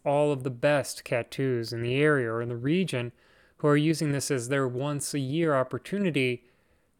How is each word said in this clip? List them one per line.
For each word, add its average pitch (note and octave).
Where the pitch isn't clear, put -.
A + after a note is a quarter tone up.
all D3
of C3+
the C#3
best C3+
Cat A#2+
twos A#2+
in A#2
the A#2+
area C#3
or A2+
in A#2+
the B2
region C3
who D3+
are D3
using D3+
this C#3
as B2
their C#3
once-a-year C#3+
opportunity C3